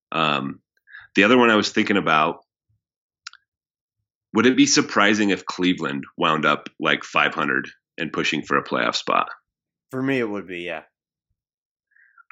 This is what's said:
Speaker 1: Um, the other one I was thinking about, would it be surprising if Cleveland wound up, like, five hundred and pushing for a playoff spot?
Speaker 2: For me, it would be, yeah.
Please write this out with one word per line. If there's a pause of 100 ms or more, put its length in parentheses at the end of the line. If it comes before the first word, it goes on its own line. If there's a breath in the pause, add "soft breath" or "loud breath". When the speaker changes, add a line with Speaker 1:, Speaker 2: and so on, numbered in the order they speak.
(120)
Speaker 1:
Um, (560 loud breath)
the
other
one
I
was
thinking
about, (1900)
would
it
be
surprising
if
Cleveland (120)
wound
up, (100)
like,
five
hundred (320)
and
pushing
for
a
playoff
spot? (600)
Speaker 2:
For
me,
it
would
be,
yeah. (1500 soft breath)